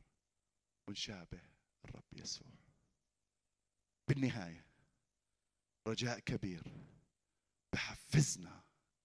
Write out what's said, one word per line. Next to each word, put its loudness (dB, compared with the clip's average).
ونشابه -6
الرب -10
يسوع. -8
بالنهاية 2
رجاء 2
كبير -2
بحفزنا 2